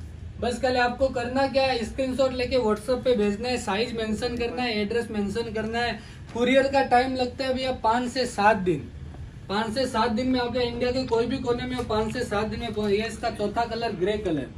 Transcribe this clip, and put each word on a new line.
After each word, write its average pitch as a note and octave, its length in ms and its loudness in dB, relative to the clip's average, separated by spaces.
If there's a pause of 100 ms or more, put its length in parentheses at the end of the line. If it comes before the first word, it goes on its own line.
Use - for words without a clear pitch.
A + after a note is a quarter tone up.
(400)
बस A#3 220 -2
खाली B3+ 160 4
आपको B3 320 4
करना B3+ 380 0
क्या C4 160 2
है, A#3+ 200 0
screenshot C4 500 0
लेके B3+ 240 0
WhatsApp A3 460 2
पे B3 120 4
भेजना G#3 320 0
है, B3 100 0
size A3 380 -2
mention A3 420 -2
करना A#3+ 240 -2
है, A3+ 180 0
address A3+ 300 -2
mention G#3+ 420 -2
करना A3 280 -2
है। A3+ 180 -2 (360)
Courier C4 340 4
का C4+ 180 4
time B3+ 300 4
लगता B3+ 280 -2
है C4 100 0
भैया B3+ 180 -2 (100)
पाँच A#3+ 280 2
से B3 180 -2
सात G#3+ 300 4
दिन, F3+ 300 0 (600)
पाँच G#3+ 260 -2
से C4 120 0
सात A3+ 260 2
दिन B3+ 160 0
में B3+ 120 2
आपके A#3+ 200 0
India A#3+ 320 0
के C4 140 0
कोई A3+ 200 2
भी C4+ 120 -2
कोने A#3+ 280 -2
में B3+ 100 -4
हो, A#3 80 -2
पाँच A3 280 0
से B3 120 -2
सात G#3 220 -2
दिन G#3 140 -4
में A#3 140 -4
पहुंच। G#3 180 0
ये A3 140 2
इसका A3 260 -4
चौथा G#3 340 0
color A#3 280 -4
grey F#3+ 240 0
color, D#3 280 -2 (120)